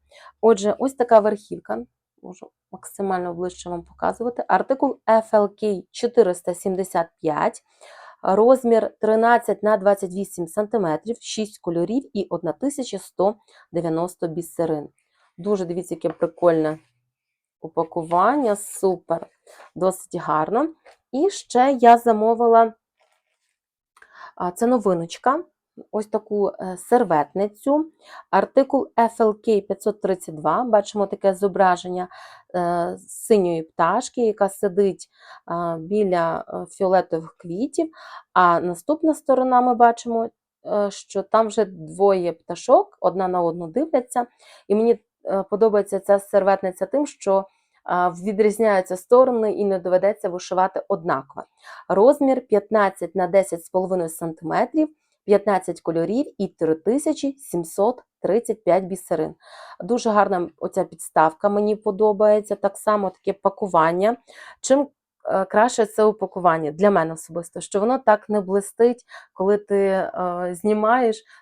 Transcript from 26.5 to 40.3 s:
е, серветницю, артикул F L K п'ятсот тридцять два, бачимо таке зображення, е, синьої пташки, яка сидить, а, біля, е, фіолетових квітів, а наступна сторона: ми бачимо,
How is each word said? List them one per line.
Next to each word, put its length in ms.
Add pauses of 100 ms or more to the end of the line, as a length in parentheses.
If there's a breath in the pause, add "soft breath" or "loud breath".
е, 180
серветницю, 1080 (440 loud breath)
артикул 580 (100)
F 200
L 160
K 340
п'ятсот 340
тридцять 340
два, 280
бачимо 440
таке 280
зображення, 720 (480 loud breath)
е, 420 (100)
синьої 560
пташки, 580
яка 280
сидить, 600 (360 loud breath)
а, 340
біля, 680
е, 240
фіолетових 640
квітів, 540 (420 loud breath)
а 260
наступна 540
сторона: 480
ми 140
бачимо, 540 (360)